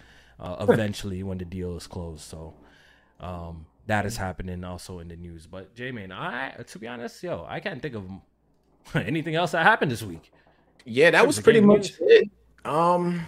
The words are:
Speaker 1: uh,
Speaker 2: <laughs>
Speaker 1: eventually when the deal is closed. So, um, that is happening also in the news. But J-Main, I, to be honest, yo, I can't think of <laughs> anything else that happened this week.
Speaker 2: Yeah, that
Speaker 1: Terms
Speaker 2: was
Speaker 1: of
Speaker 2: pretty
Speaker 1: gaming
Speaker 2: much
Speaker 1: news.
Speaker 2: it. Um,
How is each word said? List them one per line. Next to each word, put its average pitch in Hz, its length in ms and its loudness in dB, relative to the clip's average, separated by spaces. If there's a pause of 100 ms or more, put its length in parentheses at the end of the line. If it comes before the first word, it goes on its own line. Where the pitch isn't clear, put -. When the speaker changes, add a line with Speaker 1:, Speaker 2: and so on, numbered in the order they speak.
(400)
Speaker 1:
uh, 90 200 -10
Speaker 2:
<laughs> 104 80 -4
Speaker 1:
eventually 104 540 -2
when 95 160 -8
the 90 80 -8
deal 90 320 -8
is - 80 -14
closed. 82 360 -12
So, 80 340 -18 (640)
um, 85 480 -12 (180)
that 104 220 0
is 113 100 -6
happening 92 460 -8
also 90 360 -12
in 85 80 -14
the 85 80 -14
news. 85 300 -18
But 92 300 -20
J-Main, 117 360 -12
I, 131 400 -8 (140)
to - 140 -18
be 214 80 -14
honest, 233 340 -12
yo, 143 260 -8
I 143 120 -10
can't 160 220 -10
think - 140 -10
of 101 80 -8 (520)
<laughs> - 400 -20
anything 151 400 -2
else 165 160 0
that 165 120 0
happened 196 280 4
this 113 120 -4
week. 85 280 -14 (520)
Speaker 2:
Yeah, 139 280 6
that 160 80 6
Speaker 1:
Terms 233 80 8
Speaker 2:
was 294 100 0
Speaker 1:
of 208 60 -6
Speaker 2:
pretty 226 160 8
Speaker 1:
gaming 208 180 8
Speaker 2:
much 190 240 -4
Speaker 1:
news. 226 220 8
Speaker 2:
it. 208 60 -4 (380)
Um, 175 600 2